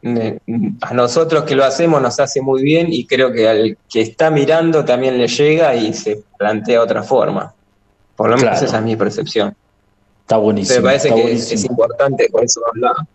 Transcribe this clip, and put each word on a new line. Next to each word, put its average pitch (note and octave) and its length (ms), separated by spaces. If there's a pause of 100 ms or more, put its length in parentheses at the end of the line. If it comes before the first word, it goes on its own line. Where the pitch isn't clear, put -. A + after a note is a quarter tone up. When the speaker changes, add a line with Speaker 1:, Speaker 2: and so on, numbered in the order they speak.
Speaker 1:
eh, A#2 360 (420)
a - 140
nosotros D#3 480
que D3 140
lo C3+ 80
hacemos D3+ 360
nos B2 200
hace C3+ 200
muy C3 220
bien, D#3+ 300
y B2 120
creo B2+ 280
que A2+ 160
al A2 300 (120)
que A2+ 100
está A#2 300
mirando D#3 540
también B2+ 340
le A#2+ 80
llega D3+ 480
y A2+ 180
se G#2+ 300 (160)
plantea A2 420
otra A2+ 220
forma. G#2+ 500 (640)
Por A2 160
lo A#2+ 60
menos B2 160
Speaker 2:
Claro. C3+ 140
Speaker 1:
esa A2+ 120
es A2 60
mi A2+ 100
percepción. G#2 640 (680)
Speaker 2:
Está - 140
buenísimo, G#2+ 420
Speaker 1:
Me A#2 60
parece C#3 240
Speaker 2:
está A#2 80
Speaker 1:
que A2+ 60
es, A#2+ 40
Speaker 2:
buenísimo. A#2 320
Speaker 1:
es G2+ 60
importante A#2+ 680
por A2+ 140
esos A#2+ 200
dos A2+ 160
lados. A#2+ 220 (120)